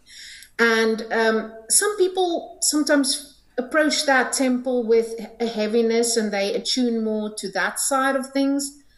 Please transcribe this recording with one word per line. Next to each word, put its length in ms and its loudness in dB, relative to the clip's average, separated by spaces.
And, 540 2
um, 420 0
some 280 2
people 640 0
sometimes 720 0
approach 480 0
that 280 2
temple 500 0
with 320 2
a 80 -2
heaviness 680 0
and 160 0
they 220 -2
attune 500 0
more 320 -2
to 160 -8
that 280 -2
side 360 0
of 160 -4
things. 520 -2